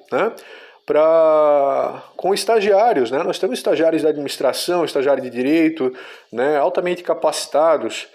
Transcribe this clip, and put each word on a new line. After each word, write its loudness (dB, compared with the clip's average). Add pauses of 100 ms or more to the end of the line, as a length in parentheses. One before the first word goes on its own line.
(120)
né, 0 (560)
pra, 2 (140)
com -2
estagiários, 2
né? -2
Nós -4
temos -4
estagiários 0
da 2
administração, -2
estagiário 0
de -10
direito, 0 (380)
né, 0
altamente -2
capacitados, -2